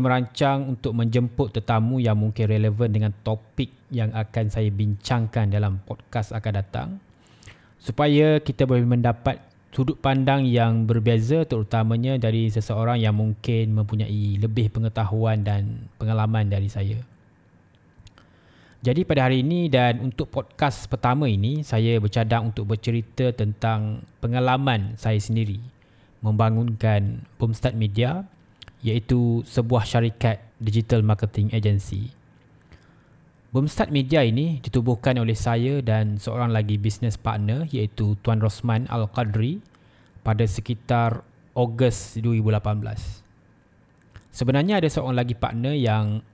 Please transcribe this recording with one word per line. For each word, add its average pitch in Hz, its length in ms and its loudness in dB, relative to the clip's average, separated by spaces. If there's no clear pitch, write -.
merancang 131 640 0
untuk 127 240 -4
menjemput 117 640 0
tetamu 117 480 0
yang 107 160 2
mungkin 110 240 0
relevan 110 480 2
dengan 107 320 0
topik 110 480 -6
yang 110 240 -2
akan 110 400 -4
saya 110 160 0
bincangkan 107 800 0
dalam 101 320 0
podcast - 560 -8
akan 107 240 -4
datang, 131 300 -6
supaya 147 640 4
kita 131 240 0
boleh 123 160 4
mendapat 120 560 0
sudut 131 240 -2
pandang 135 480 2
yang 117 400 2
berbeza, 117 640 2
terutamanya 113 720 0
dari 113 320 0
seseorang 113 480 0
yang 107 160 2
mungkin 107 640 0
mempunyai 104 640 -2
lebih 110 320 0
pengetahuan 110 720 0
dan 104 480 -2
pengalaman 110 560 0
dari 98 160 0
saya. 101 320 -4
Jadi 139 240 0
pada 131 240 4
hari 131 80 2
ini 165 320 0
dan 123 320 2
untuk 131 320 -6
podcast - 560 -4
pertama 127 400 0
ini, 120 320 0
saya 117 400 2
bercadang 113 480 0
untuk 107 240 -4
bercerita 117 560 -2
tentang 107 720 -2
pengalaman 123 800 0
saya 110 160 0
sendiri 110 480 -2
membangunkan 110 1040 0
Boomstart 113 400 -2
Media, 120 480 -2
iaitu 117 640 2
sebuah 117 320 0
syarikat 113 640 0
digital 110 400 2
marketing 107 560 0
agency. 104 560 -2
Boomstart 143 400 0
Media 143 320 2
ini 135 400 0
ditubuhkan 123 560 0
oleh 113 160 0
saya 123 480 0
dan 110 400 0
seorang 117 320 -2
lagi 104 240 0
business 107 400 -2
partner, 110 560 -2
iaitu 107 480 -2
Tuan 113 160 0
Rosman 113 560 0
Al-Qadri, 110 640 -2
pada 117 240 0
sekitar 117 800 -2
Ogos 120 640 0
dua 117 160 0
ribu 110 160 2
lapan 107 240 -2
belas. - 480 -10
Sebenarnya 143 480 2
ada 165 140 2
seorang 127 260 -2
lagi 123 160 0
partner 120 400 -4
yang 110 480 0